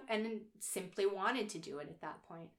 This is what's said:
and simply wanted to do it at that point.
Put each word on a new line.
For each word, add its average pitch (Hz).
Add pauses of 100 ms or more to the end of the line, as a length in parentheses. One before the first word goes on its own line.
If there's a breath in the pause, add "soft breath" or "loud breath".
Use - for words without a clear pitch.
and 220 (160)
simply 190
wanted 208
to 180
do 143
it 147
at -
that 151
point. 165